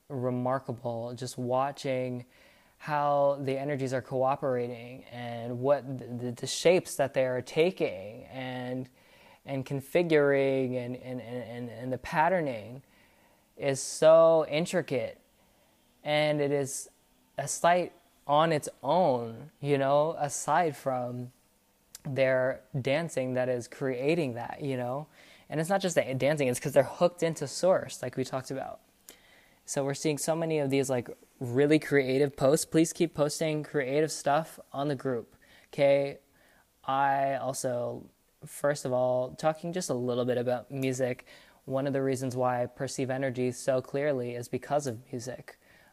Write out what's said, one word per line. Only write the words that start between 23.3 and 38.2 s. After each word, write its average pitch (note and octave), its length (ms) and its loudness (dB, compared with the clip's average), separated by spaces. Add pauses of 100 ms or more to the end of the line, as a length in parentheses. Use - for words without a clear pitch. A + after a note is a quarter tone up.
that B2+ 140 0
is B2 200 -2
creating C3+ 640 -2
that, A#2 260 -10
you C#3 160 -2
know. B2+ 300 -6 (420)
And D3+ 120 -2
it's E3 100 -2
not G3 100 2
just F#3 140 -2
the C3 80 4 (120)
dancing, C3+ 340 2
it's B2 100 0
'cause C#3 140 -4
they're C#3+ 100 8
hooked F3 400 0
into D#3+ 240 -2
source, F3 560 2
like B2+ 140 -6
we C3 80 -2
talked C3 260 -6
about. - 300 -8 (840)
So C#3+ 180 -2
we're C#3 100 0
seeing D3 240 0
so D#3+ 160 0
many E3 240 0
of C#3 120 2
these, C#3 200 2
like, B2 180 0 (300)
really C#3 400 4
creative C#3 580 2
posts. D3 280 4
Please E3 280 2
keep E3 220 0
posting D3+ 480 0
creative D3 480 0
stuff D#3 480 -2 (140)
on C#3+ 160 -2
the C#3+ 80 0
group, B2 400 -6 (360)
okay? C#3 460 4 (640)
I C#3 520 2
also, B2 680 -4 (400)